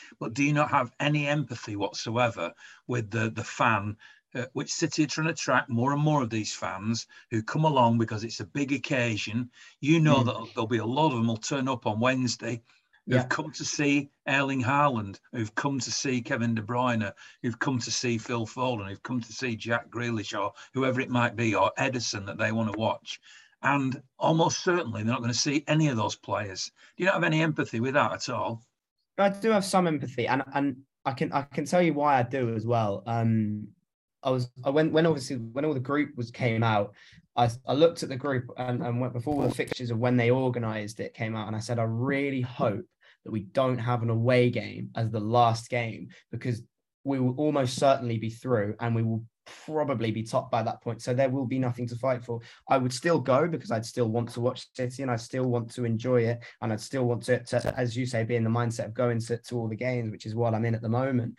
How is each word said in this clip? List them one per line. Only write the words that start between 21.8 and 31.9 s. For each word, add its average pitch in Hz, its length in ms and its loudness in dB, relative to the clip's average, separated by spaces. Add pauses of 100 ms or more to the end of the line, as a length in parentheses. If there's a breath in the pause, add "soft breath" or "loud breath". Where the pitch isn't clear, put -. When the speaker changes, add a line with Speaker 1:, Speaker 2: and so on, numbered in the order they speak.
Speaker 1:
that 101 120 -8
they 110 140 0
wanna 110 260 0
watch. - 420 -4 (420 loud breath)
And 135 400 0 (180)
almost 160 440 2
certainly 127 400 0
they're 117 100 2
not 131 80 -2
gonna 120 120 -2
see 147 340 0
any 151 200 4
of 135 100 2
those 104 180 -2
players. 101 560 -6 (260 soft breath)
Do 175 60 -2
you - 20 4
not 190 100 4
have 170 80 2
any 160 180 4
empathy 151 380 0
with 127 140 0
that 127 180 4
at - 180 -8
all? 113 360 -6 (520)
Speaker 2:
I 196 120 4
do 196 220 0
have 202 120 4
some 185 240 4
empathy, 127 400 -2
and, 135 160 2 (100)
and 139 300 -2 (220)
I 139 80 -2
can, 156 180 -4
I 139 120 -2
can 151 220 -6
tell 180 160 4
you 165 120 4